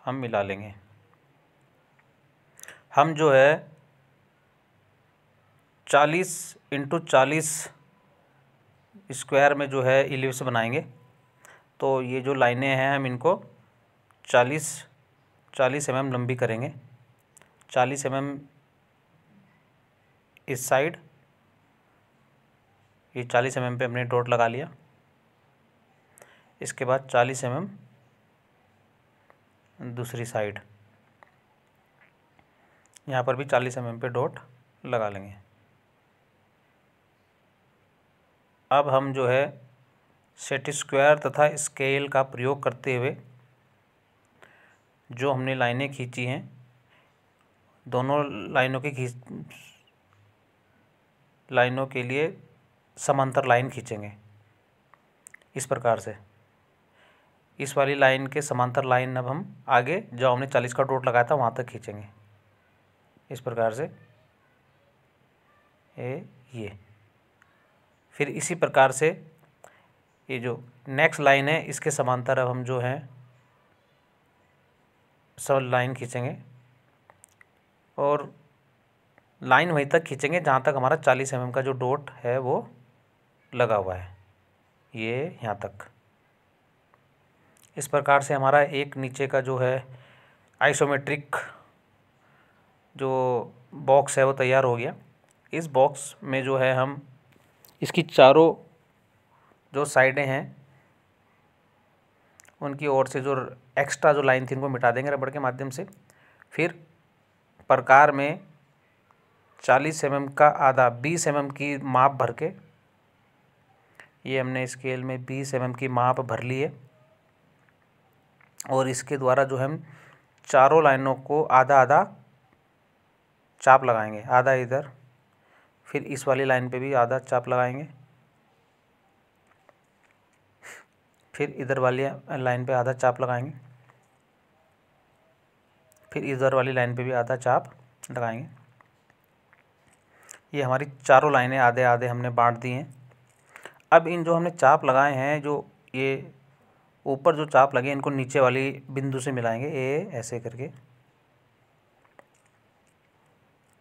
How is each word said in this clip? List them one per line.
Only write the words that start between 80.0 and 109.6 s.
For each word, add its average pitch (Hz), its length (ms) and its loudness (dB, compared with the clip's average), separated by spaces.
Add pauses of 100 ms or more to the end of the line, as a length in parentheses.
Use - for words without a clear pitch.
खींचेंगे 147 380 -4
जहाँ 135 220 2
तक 147 140 0
हमारा 131 220 2
चालीस 135 360 0
एमएम 123 160 -6
का 131 120 -4
जो 135 120 -4
डॉट 127 380 -4
है 123 260 -6
वो 127 180 -2 (960)
लगा 120 240 0
हुआ 95 180 -4
है, 90 220 -14 (760)
ये 120 500 -8
यहाँ 107 140 -6
तक। 101 300 -14 (1900)
इस 143 120 -8
प्रकार 139 340 2
से 143 120 -4
हमारा 139 260 4
एक 143 360 -2
नीचे 131 300 -6
का 135 140 -2
जो 131 180 -4
है 127 260 -2 (760)
आइसोमेट्रिक 143 760 0 (1600)
जो 131 560 -2 (220)
बॉक्स 139 440 4
है 135 60 6
वो 135 80 4
तैयार 131 320 2
हो 123 120 2
गया। 127 180 -6 (580)
इस 160 160 -6
बॉक्स 135 460 0 (100)
में 135 200 -4
जो 135 140 -2
है 131 160 2
हम 139 260 -2 (800)
इसकी 165 220 -2
चारों 151 480 8 (1200)
जो 139 140 -2
साइडें 135 400 2
हैं 135 300 -6 (2000)
उनकी 143 280 -8
ओर 135 200 2
से 135 120 -6
जो 135 180 -2 (400)
एक्स्ट्रा 143 340 4
जो 143 100 0
लाइन 131 240 2
थी 127 80 -6
उनको 135 140 -4
मिटा 123 220 2
देंगे 131 200 -2
रबड़ 135 200 -4
के 139 100 -10
माध्यम 131 300 -4
से। - 160 -12 (640)
फिर 208 260 -2 (920)
प्रकार 139 420 8
में 143 280 -4 (1200)